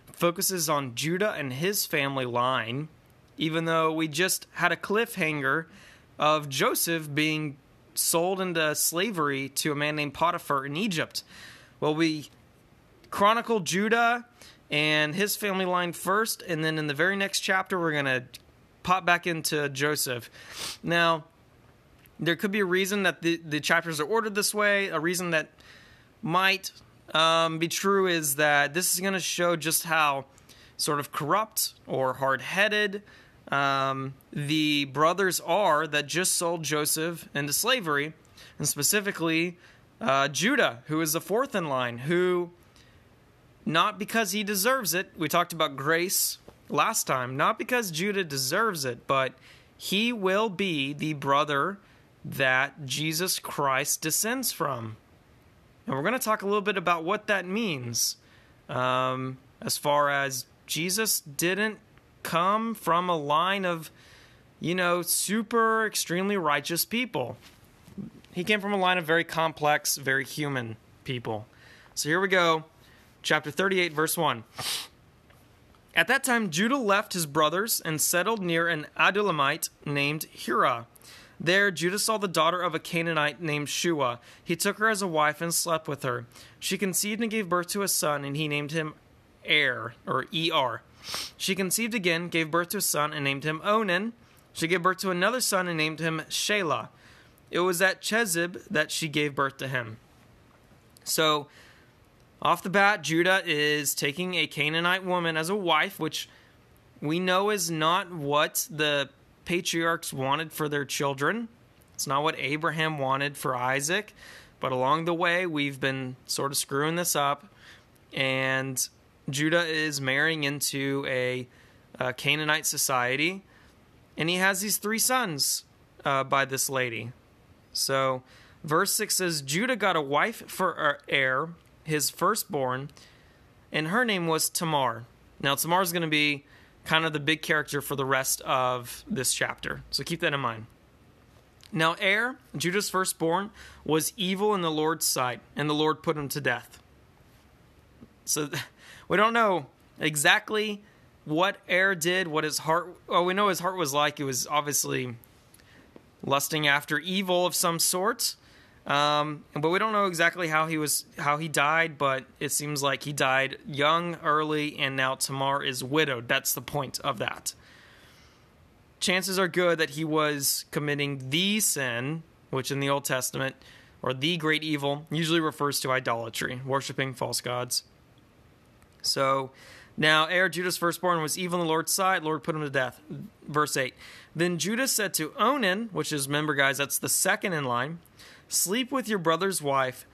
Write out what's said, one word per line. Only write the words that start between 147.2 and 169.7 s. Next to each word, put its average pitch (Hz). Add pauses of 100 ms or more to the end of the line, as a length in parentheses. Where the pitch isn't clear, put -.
So, 151 (300)
<laughs> -
we 170
don't 214
know 196 (320)
exactly 202 (420)
what 175 (120)
Er 190
did, 180
what 151
his 147
heart, 165 (120)
well, 180
we 180
know 202
his 180
heart 185
was 156
like. 147
It 147
was 131
obviously 139 (1080)
lusting 147
after 147
evil 180
of 170
some 170
sort. - (480)
Um, 147 (100)
but 151
we 180
don't 220
know 202
exactly 170
how 156
he 165
was, 151 (120)
how 147
he 160
died, 156
but 135 (160)
it 147
seems 147
like 135
he 143
died 135
young, 160
early, 151
and 135
now 131
Tamar 139
is 135
widowed. 135
That's 135
the 135
point 135
of 131
that. - (1400)
Chances 185
are 190
good 170